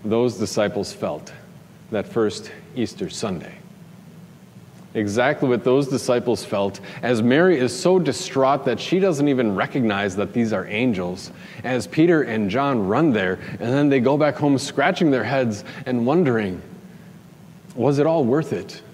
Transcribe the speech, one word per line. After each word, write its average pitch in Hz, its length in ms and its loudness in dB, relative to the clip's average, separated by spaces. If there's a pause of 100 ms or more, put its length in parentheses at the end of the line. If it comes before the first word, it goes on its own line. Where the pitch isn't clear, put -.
those 113 320 0
disciples 101 560 -2
felt 76 400 -8 (600)
that 101 160 -4
first - 420 -2 (240)
Easter 101 340 -4
Sunday. 90 460 -8 (1400)
Exactly 120 520 0
what 123 160 2
those 131 260 4
disciples 120 540 0
felt 98 380 -4 (220)
as 113 180 2
Mary 147 380 4
is 123 200 -2
so 185 200 4
distraught 135 680 0
that 120 160 0
she - 180 0
doesn't 151 300 2
even 123 260 2
recognize 101 600 0
that 101 160 -4
these 113 220 0
are 92 140 -4
angels, 95 640 -2 (320)
as 247 220 -4
Peter 160 360 4
and 110 260 -2
John 120 400 0
run 139 240 4
there, 92 260 0 (120)
and - 100 -12
then 139 300 2
they 135 100 4
go 131 160 4
back 147 200 2
home 143 200 2
scratching 160 540 2
their 131 140 2
heads 117 400 0 (200)
and 123 220 -2
wondering, 117 560 2 (1120)
"Was 135 240 2
it 147 80 4
all 160 180 2
worth 131 300 0
it? 92 260 -10 (140)